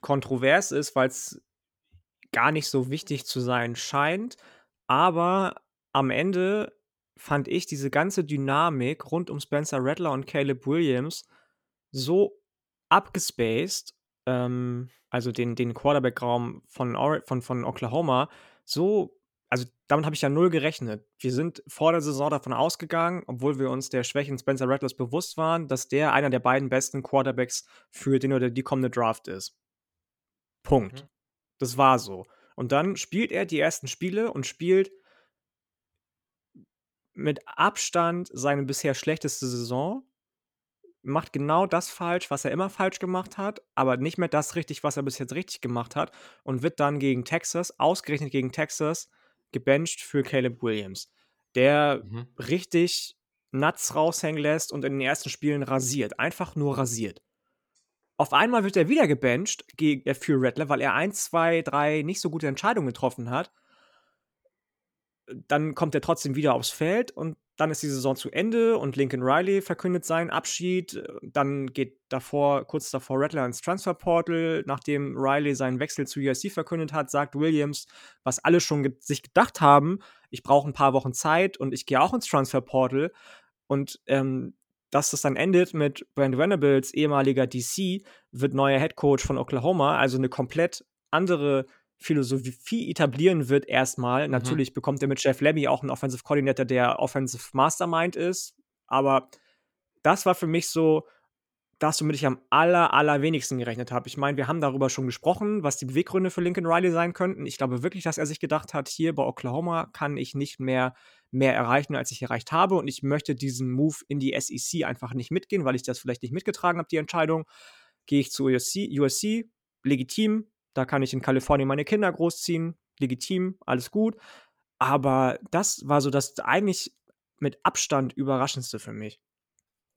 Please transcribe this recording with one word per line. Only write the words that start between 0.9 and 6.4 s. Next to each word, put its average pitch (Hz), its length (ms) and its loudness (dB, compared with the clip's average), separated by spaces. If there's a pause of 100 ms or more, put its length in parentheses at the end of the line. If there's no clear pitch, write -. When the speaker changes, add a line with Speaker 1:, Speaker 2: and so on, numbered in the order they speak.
Speaker 1:
weil's - 480 -2 (880)
gar 131 200 4
nicht 156 160 -2
so 131 220 0
wichtig 147 340 -6
zu - 160 -6
sein 120 360 0
scheint, 170 600 -2 (520)
aber 175 760 2 (320)
am 135 160 2
Ende 185 680 0 (400)